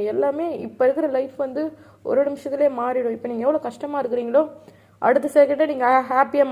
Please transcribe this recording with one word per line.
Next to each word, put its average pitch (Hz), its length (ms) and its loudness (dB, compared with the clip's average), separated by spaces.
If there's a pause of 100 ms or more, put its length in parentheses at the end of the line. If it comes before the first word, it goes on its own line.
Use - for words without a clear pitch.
(140)
எல்லாமே 285 320 -2 (220)
இப்ப 220 200 -8
இருக்கிற 302 300 0
லைஃப் 262 180 -4 (100)
வந்து 262 160 -6 (480)
ஒரு 277 200 2
நிமிஷத்துலயே 285 400 -2 (120)
மாறிடும். 240 360 -2
இப்ப 240 140 -8
நீங்க 233 160 -4
எவ்வளவு 302 200 0
கஷ்டமா 285 360 -8
இருக்கிறீங்களோ 240 400 0 (640)
அடுத்த 277 280 2
செகண்டே 294 380 4
நீங்க 254 160 -2
ஹா-, 254 240 4
ஹாப்பியா 269 380 4